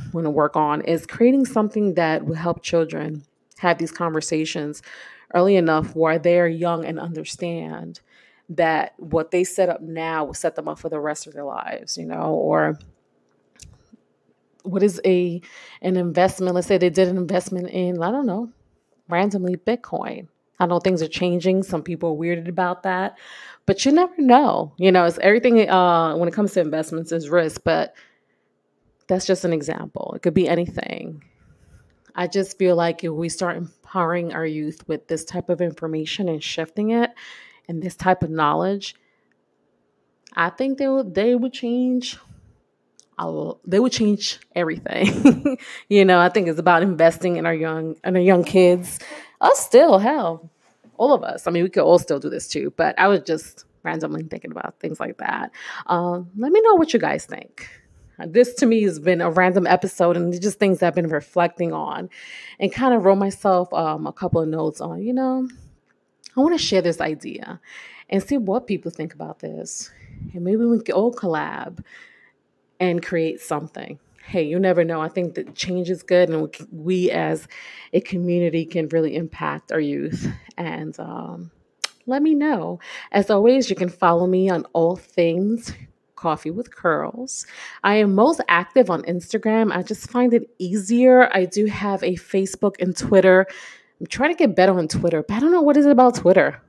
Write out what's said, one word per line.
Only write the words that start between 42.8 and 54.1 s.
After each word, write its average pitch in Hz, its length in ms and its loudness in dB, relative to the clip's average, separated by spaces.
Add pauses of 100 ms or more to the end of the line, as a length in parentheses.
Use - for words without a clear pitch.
a 175 60 -8
l-, 160 420 -8
they 185 140 0
would 247 140 2
change 208 460 -2 (160)
everything. 208 1080 2
<laughs> - 40 -20 (220)
You 202 160 8
know, 185 140 8
I 180 100 6
think 185 180 0
it's 160 120 -2
about 170 240 6
investing 170 540 2
in 165 80 -4
our 165 80 0
young, 160 500 -6
in 180 120 0
our 185 60 4
young 180 220 6
kids. 180 560 4 (420)
Us - 180 6
still, 262 400 6
hell, 190 500 -2 (480)
all 214 160 2
of - 100 2
us. - 240 -10
I 165 40 0
mean, 170 120 0
we 185 60 0
could 185 140 0
all 165 160 6
still 151 200 -4
do 143 100 -8
this - 180 -10
too, 143 300 -6
but 160 220 0
I 190 80 6
was 202 140 4
just - 440 -8 (180)
randomly 160 400 -6